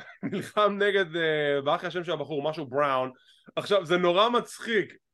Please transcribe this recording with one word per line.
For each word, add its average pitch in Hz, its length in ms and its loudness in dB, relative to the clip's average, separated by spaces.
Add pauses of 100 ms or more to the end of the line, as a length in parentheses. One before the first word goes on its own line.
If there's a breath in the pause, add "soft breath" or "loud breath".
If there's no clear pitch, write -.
<laughs> - 220 -10
נלחם 202 480 0
נגד, 196 360 0
אה, 151 460 0
ברח 156 200 0
לי 180 60 -8
השם 170 160 -6
של 165 80 -6
הבחור, 147 380 -4
משהו 156 160 -6
בראון. 131 460 0 (440 loud breath)
עכשיו, 185 300 0
זה 170 120 2
נורא 180 320 4
מצחיק, 226 640 -2 (200)